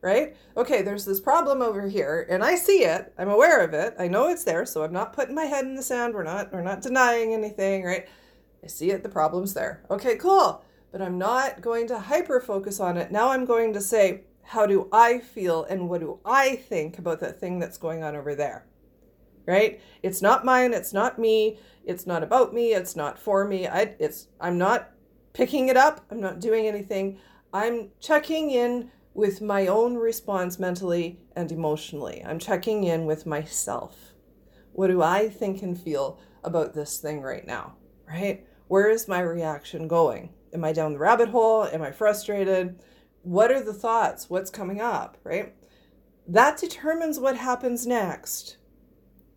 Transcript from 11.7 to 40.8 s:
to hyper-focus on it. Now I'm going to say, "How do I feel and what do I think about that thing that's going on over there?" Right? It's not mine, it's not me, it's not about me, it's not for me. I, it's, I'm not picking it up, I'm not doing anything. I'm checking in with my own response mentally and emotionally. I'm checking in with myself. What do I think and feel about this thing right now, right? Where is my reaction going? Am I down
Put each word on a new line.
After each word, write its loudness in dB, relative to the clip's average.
to -6
hyper-focus -2
on 0
it. -4
Now 2
I'm 0
going 2
to -4
say, 2
"How 0
do 4
I 8
feel -2
and -4
what -2
do -8
I 4
think -6
about -4
that -8
thing -6
that's -6
going -6
on -6
over -6
there?" -6
Right? 4
It's -4
not 4
mine, 4
it's -6
not 0
me, 2
it's -8
not -2
about 4
me, 2
it's -4
not -6
for 2
me. -4
I, 0
it's, -4
I'm -2
not 2
picking 0
it 4
up, 4
I'm -8
not -6
doing 0
anything. -6
I'm -2
checking 0
in 0
with 0
my 2
own 4
response -2
mentally -2
and -4
emotionally. -6
I'm -6
checking -2
in 0
with -2
myself. -8
What 0
do 4
I 4
think -6
and -6
feel -4
about -2
this -8
thing -8
right -10
now, -10
right? -6
Where 4
is 2
my -2
reaction -4
going? 2
Am -6
I 0
down -2